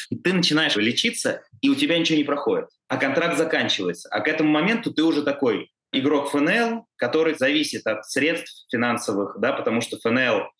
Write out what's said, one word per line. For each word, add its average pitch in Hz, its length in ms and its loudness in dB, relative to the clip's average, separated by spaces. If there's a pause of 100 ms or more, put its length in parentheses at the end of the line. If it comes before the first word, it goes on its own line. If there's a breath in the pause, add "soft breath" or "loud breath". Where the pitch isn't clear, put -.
(100)
И - 60 -6
ты 180 180 -2
начинаешь 156 420 2
лечиться, 120 640 -2 (200)
и 135 80 4
у 139 40 2
тебя 147 240 2
ничего 165 200 2
не 143 60 2
проходит. 113 440 -2 (200)
А 131 100 -4
контракт 139 400 0
заканчивается. 120 720 -2
А - 100 -2
к - 80 -2
этому 156 220 2
моменту 185 420 0
ты 151 100 0
уже 156 200 2
такой 123 480 -2 (220)
игрок 139 360 2
Ф - 60 -2
Н 143 140 2
Л, 226 380 0 (100)
который 156 380 2
зависит 147 520 0
от 107 180 -4
средств - 640 -2
финансовых, 117 720 -2
да, 123 120 2
потому 117 280 -2
что - 160 -6
Ф - 80 -6
Н 123 140 2
Л 117 240 2 (180)